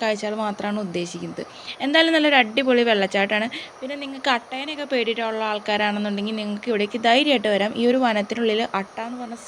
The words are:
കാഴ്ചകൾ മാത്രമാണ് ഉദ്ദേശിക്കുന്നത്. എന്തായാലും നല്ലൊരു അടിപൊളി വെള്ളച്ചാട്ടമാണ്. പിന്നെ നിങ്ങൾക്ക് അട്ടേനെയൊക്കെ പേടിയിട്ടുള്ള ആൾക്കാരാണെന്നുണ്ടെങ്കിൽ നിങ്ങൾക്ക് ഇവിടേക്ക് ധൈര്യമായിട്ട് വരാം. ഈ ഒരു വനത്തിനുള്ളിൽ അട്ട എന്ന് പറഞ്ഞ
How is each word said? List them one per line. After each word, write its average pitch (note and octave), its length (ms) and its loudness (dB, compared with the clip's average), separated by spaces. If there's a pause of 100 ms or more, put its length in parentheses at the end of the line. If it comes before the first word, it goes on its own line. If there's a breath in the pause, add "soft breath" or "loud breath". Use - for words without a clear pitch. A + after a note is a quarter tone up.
കാഴ്ചകൾ G#3+ 320 -2 (100)
മാത്രമാണ് G#3 420 -4
ഉദ്ദേശിക്കുന്നത്. F3 580 -6 (420 loud breath)
എന്തായാലും D#4+ 300 4
നല്ലൊരു D4+ 260 6
അടിപൊളി A#3+ 500 4
വെള്ളച്ചാട്ടമാണ്. G#3 560 2 (320 loud breath)
പിന്നെ C4+ 240 -8
നിങ്ങൾക്ക് C4+ 340 -2
അട്ടേനെയൊക്കെ C#4 560 -8
പേടിയിട്ടുള്ള A3 580 -2
ആൾക്കാരാണെന്നുണ്ടെങ്കിൽ G#3 880 -2
നിങ്ങൾക്ക് G#3 300 -6
ഇവിടേക്ക് G#3 360 0
ധൈര്യമായിട്ട് B3 480 4
വരാം. G3+ 260 0
ഈ A#3+ 100 4
ഒരു C4 140 4
വനത്തിനുള്ളിൽ A3 560 0 (200)
അട്ട - 140 -12 (120)
എന്ന് B3 160 -10
പറഞ്ഞ A#3 240 -12